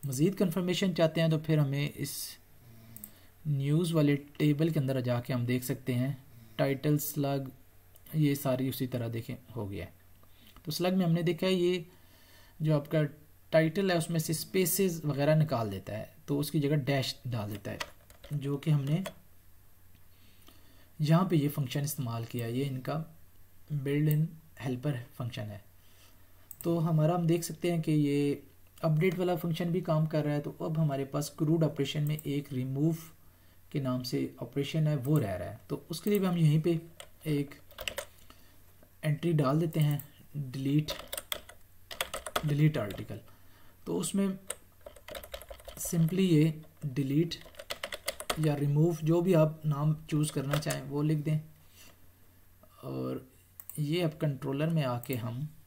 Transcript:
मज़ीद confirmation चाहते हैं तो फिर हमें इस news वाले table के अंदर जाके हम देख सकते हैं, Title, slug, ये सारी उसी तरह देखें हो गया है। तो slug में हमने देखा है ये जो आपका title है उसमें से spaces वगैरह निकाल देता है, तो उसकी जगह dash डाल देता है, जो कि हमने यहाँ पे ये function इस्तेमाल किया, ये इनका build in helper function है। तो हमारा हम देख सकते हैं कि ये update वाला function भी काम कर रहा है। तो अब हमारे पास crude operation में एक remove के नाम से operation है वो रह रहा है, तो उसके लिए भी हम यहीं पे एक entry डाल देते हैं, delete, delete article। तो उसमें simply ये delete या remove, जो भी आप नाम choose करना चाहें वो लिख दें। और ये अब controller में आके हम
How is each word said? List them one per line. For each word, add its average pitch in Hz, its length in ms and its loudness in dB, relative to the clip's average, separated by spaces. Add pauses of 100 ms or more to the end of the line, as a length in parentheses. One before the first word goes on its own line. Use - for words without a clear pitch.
मज़ीद 139 300 0
confirmation 180 580 0
चाहते 165 280 2
हैं 165 80 4
तो 160 80 4
फिर 156 220 2
हमें 143 340 0
इस - 460 -8 (1080)
news 147 460 0
वाले 147 220 6
table 147 540 2
के 160 100 0
अंदर 135 220 0
जाके 120 320 -2
हम 120 120 0
देख 127 180 0
सकते 131 300 -4
हैं, 131 320 -2 (320)
Title, 143 400 2
slug, 139 540 -2 (640)
ये 147 200 4
सारी 131 340 0
उसी 127 180 -2
तरह 120 200 -2
देखें 117 280 -6 (200)
हो 107 120 -6
गया 95 180 -8
है। - 80 -16 (720)
तो 160 60 -6
slug 175 220 0
में 185 120 4
हमने 165 180 4
देखा 170 220 0
है 185 80 4
ये 175 320 2 (760)
जो 151 140 4
आपका 151 280 2 (480)
title 165 400 4
है 175 60 4
उसमें 165 220 0
से 160 140 0
spaces 180 720 0
वगैरह 143 300 4
निकाल 127 340 2
देता 98 240 -6
है, 107 220 -10 (120)
तो 143 100 0
उसकी 147 220 0
जगह 143 160 2
dash 135 520 -2
डाल 110 240 -4
देता 104 200 -8
है, - 80 -10 (540)
जो 143 240 -4
कि 156 140 0
हमने 147 320 2 (2000)
यहाँ 165 280 6
पे 180 60 2
ये 143 140 4
function 143 320 -4
इस्तेमाल 117 440 -4
किया, 117 220 -6
ये 123 160 -2
इनका 139 540 -6 (560)
build 147 360 2
in 151 200 4 (300)
helper 123 460 -4 (120)
function 117 240 -8
है। 104 220 -10 (1000)
तो 170 140 0
हमारा 160 380 4
हम 170 120 2
देख 165 160 4
सकते 165 280 -4
हैं 165 100 0
कि 160 100 0
ये 143 520 2 (400)
update 160 340 2
वाला 180 180 0
function 170 300 -2
भी 175 160 0
काम 160 260 2
कर 156 160 0
रहा 147 100 0
है। 147 80 0
तो 147 200 -8
अब 165 160 -2
हमारे 139 280 0
पास 147 320 -4
crude 160 260 2
operation 151 400 -2
में 151 220 -4
एक 143 280 -4
remove 135 440 0 (760)
के 151 80 -4
नाम 127 240 -2
से 135 360 -4
operation 143 480 -2
है 151 80 2
वो 139 220 2
रह 98 180 0
रहा 90 140 -6
है, - 200 -14
तो - 200 -8
उसके 170 200 -4
लिए 208 100 4
भी 190 60 2
हम 175 120 0
यहीं 156 240 6
पे 165 200 2 (440)
एक 143 300 -2 (1500)
entry 156 300 0
डाल 147 260 4
देते 165 200 0
हैं, 147 300 0 (280)
delete, 135 540 0 (1500)
delete 151 320 4
article। 104 420 -6 (680)
तो 170 120 -2
उसमें 190 420 -2 (1400)
simply 170 420 0
ये 160 420 6 (240)
delete 143 500 0 (1040)
या 151 160 2
remove, 147 480 2
जो 165 180 4
भी 180 120 4
आप 156 320 4
नाम 151 300 2 (140)
choose 151 220 2
करना 143 260 -2
चाहें 143 260 -2
वो 143 180 -4
लिख 156 160 2
दें। 156 220 0 (1400)
और 131 460 -6 (500)
ये 156 220 0
अब 156 120 0
controller 139 560 -2
में 160 140 0
आके 120 320 -4
हम 120 340 -6 (180)